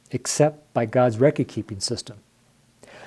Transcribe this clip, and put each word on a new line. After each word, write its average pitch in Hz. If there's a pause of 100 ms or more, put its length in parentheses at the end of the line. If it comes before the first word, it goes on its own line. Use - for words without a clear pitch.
except -
by 120
God's 120
record-keeping 123
system. 110 (880)